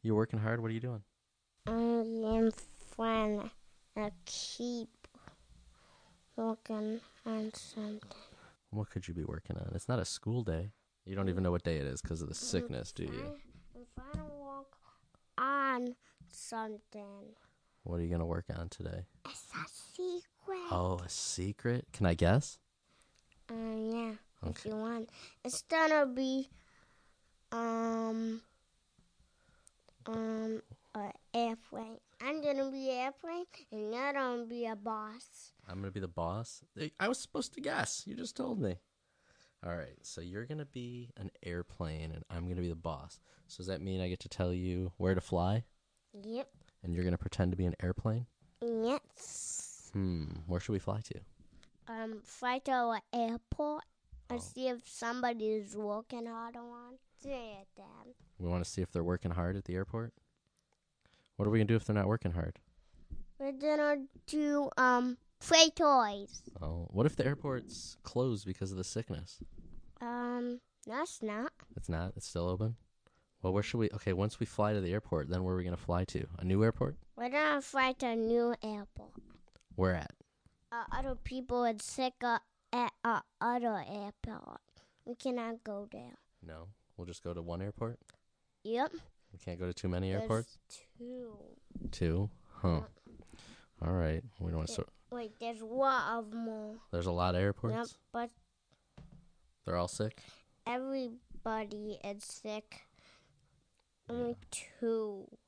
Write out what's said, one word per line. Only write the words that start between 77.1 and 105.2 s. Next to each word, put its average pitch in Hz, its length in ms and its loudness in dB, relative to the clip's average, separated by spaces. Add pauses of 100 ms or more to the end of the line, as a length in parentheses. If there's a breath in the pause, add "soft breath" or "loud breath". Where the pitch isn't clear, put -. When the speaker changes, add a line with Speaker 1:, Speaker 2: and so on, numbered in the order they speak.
Speaker 2:
We're 240 140 -2
gonna 294 320 4
fly 262 320 2
to 254 140 -2
a 233 80 2
new 233 480 4
airport. 208 500 -8 (640)
Speaker 1:
Where 92 200 6
at? 73 160 -4 (600)
Speaker 2:
Uh, 233 200 -4
other 262 240 0
people 247 500 0
are 226 140 2
sick, - 440 -2
uh, 233 160 2 (340)
at, 240 200 2 (100)
uh, 226 180 4 (180)
other 233 480 2
airport. 202 720 -10 (460 soft breath)
We 240 100 -6
cannot 233 480 -2
go 202 280 -6
there. - 260 -14 (240)
Speaker 1:
No? 82 280 -12 (280)
We'll 87 80 -8
just 87 180 -10
go 87 100 -4
to 85 100 -4
one 85 180 -4
airport? 113 380 -6 (640)
Speaker 2:
Yep. 240 280 0 (400)
Speaker 1:
We 95 80 -16
can't 87 200 -6
go 90 80 0
to 87 60 -2
too - 140 -2
many 92 240 2
Speaker 2:
There's 101 120 0
Speaker 1:
airports? 113 340 0 (400)
Speaker 2:
two. 240 400 -10 (540)
Speaker 1:
Two? 85 380 2 (260)
Huh. 82 260 4
Speaker 2:
Yep. - 100 -10 (920 loud breath)
Speaker 1:
All 85 100 2
right. 82 300 2 (160)
We 87 120 -4
don't 82 60 -2
wanna - 100 0
Speaker 2:
Wait, - 80 -6
Speaker 1:
sort - 140 -4 (220)
Speaker 2:
wait, 233 280 -8
there's 233 240 -4
one 254 380 4 (160)
of 214 160 -6
more. 220 460 -6 (120)
Speaker 1:
There's 85 140 0
a 92 60 2
lot 90 240 4
of 90 60 4
airports? 101 340 2
Speaker 2:
Yep, 233 120 -2 (240)
but 233 200 -4 (1300)
Speaker 1:
They're 90 120 0
all 87 100 2
sick? - 360 -4 (420 loud breath)
Speaker 2:
everybody 226 1400 -4
is 202 200 -6
sick. - 640 -10 (1200 soft breath)
Only 240 200 -2
Speaker 1:
Yeah. 240 60 -2 (440)
Speaker 2:
two. 220 480 0 (200)